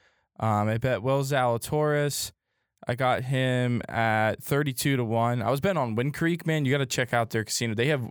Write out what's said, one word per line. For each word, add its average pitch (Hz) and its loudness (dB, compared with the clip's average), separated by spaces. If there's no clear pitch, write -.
Um, 107 2
I 113 0
bet 120 0
Will 135 2
Zalatoris. 147 0
I 123 -2
got 127 0
him 127 0
at 110 2
thirty-two 139 0
to 123 2
one. 117 0
I 104 0
was 139 0
betting 190 0
on 123 -2
Wind 135 0
Creek, 170 -2
man. 156 0
You 127 2
gotta 139 2
check 127 -2
out 120 2
their 110 0
casino. 113 -4
They 117 0
have, 139 0